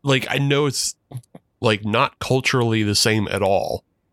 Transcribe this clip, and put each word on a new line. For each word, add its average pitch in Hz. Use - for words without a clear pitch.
like, 135
I 135
know 139
it's, -
like, 107
not 113
culturally 117
the 104
same 110
at 98
all, 98